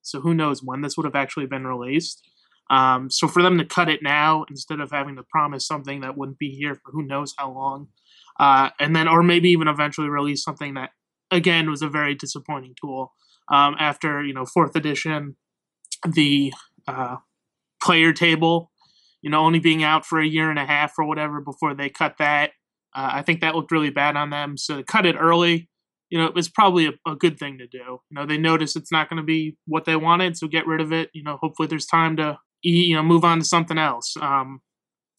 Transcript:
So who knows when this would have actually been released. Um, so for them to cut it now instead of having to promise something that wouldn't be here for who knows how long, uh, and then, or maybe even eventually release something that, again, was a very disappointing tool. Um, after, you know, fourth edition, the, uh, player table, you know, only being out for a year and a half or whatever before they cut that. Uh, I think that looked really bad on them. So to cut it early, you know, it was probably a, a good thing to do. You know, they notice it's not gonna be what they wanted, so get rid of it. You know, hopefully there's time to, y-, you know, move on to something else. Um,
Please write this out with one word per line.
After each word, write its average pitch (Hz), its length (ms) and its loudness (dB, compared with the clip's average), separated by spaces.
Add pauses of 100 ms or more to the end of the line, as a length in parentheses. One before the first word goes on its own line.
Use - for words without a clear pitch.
So - 180 -12
who 165 140 2
knows 151 280 0
when 127 200 -8
this 139 160 -6
would 156 80 -4
have 139 80 -6
actually 139 320 -4
been 131 200 -8
released. 127 540 -4 (480)
Um, 131 420 4
so - 160 -2
for 175 160 2
them 180 140 4
to 156 80 2
cut 170 240 0
it 151 140 -2
now 151 480 2
instead 147 300 -10
of 143 100 -8
having 143 260 -6
to 127 140 -20
promise 147 360 -2
something 139 360 -8
that 135 160 -10
wouldn't 135 200 -10
be 147 120 -6
here 139 240 -8
for 135 180 -20
who 147 140 -6
knows 139 320 -6
how 139 120 -8
long, 135 380 -8 (500)
uh, 135 300 6 (100)
and 147 160 2
then, 160 140 4
or 165 140 6
maybe 175 260 6
even 165 180 6
eventually 147 440 -2
release 143 340 -2
something 143 300 -10
that, 131 160 -10 (400)
again, 170 400 2
was 139 100 -4
a 151 80 -4
very 143 260 -2
disappointing 135 640 -12
tool. 131 360 -10 (360)
Um, 143 300 4
after, 147 420 -2
you 143 120 -6
know, 131 100 -6
fourth 156 320 2
edition, 147 600 -4 (720)
the, 143 460 4 (340)
uh, 127 300 -6 (680)
player 165 300 4
table, 165 580 2 (520)
you 147 80 -8
know, 156 100 2
only 165 180 4
being 160 240 2
out 156 240 2
for 160 140 0
a 156 60 2
year 156 240 0
and 151 100 -2
a 135 60 -4
half 147 300 0
or 160 80 -2
whatever 151 360 -4
before 143 340 -6
they 139 140 -6
cut 147 300 -4
that. 147 320 0 (440)
Uh, 135 200 -6
I 139 80 -4
think 165 180 -2
that 160 160 0
looked 151 160 -4
really 151 180 0
bad 147 240 0
on 147 160 -4
them. 147 260 -8
So 151 200 -8
to - 80 -10
cut 214 220 2
it 165 120 2
early, 170 500 2 (400)
you 170 100 -4
know, 165 80 2
it - 80 -4
was 170 140 -2
probably 180 380 4
a, 151 240 -6
a 151 60 -8
good 165 220 2
thing 139 200 -12
to 123 80 -18
do. 127 120 -18
You 127 220 -14 (120)
know, 147 140 -8
they 151 120 -2
notice 160 380 0
it's 165 160 -8
not 156 160 0
gonna 160 160 -6
be 156 320 -2 (100)
what 160 200 -4
they 160 100 0
wanted, 170 400 2
so 160 100 -8
get 156 200 -2
rid 160 140 -2
of 156 120 -2
it. 165 220 -2
You 151 100 -16
know, 151 160 -8
hopefully 156 260 -4
there's 156 200 -6
time 165 320 2
to, 151 200 -4 (260)
y-, 175 60 2
you 170 240 4
know, 156 80 2
move 165 220 6
on 165 160 4
to 156 40 -2
something 165 320 0
else. 139 440 -2
Um, 135 400 -2 (580)